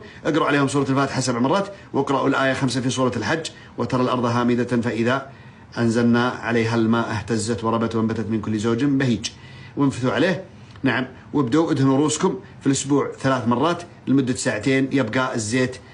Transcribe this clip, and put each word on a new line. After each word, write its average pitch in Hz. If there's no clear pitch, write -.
اقرأوا 156
عليهم 139
سورة 135
الفاتحة 135
سبع 123
مرات، 170
واقرأوا 135
الآية 135
خمسة 123
في 123
سورة 123
الحج: 117
"وترى 123
الأرض 123
هامدة 120
فإذا 117
أنزلنا 120
عليها 113
الماء 113
اهتزت 110
وربت 113
وانبتت 110
من 107
كل 110
زوج 117
بهيج." 135
وانفثوا 131
عليه. 156
نعم، 127
وابدوا 147
ادهنوا 135
رؤوسكم 151
في -
الأسبوع 135
ثلاث 127
مرات 147
لمدة 127
ساعتين، 131
يبقى 127
الزيت 123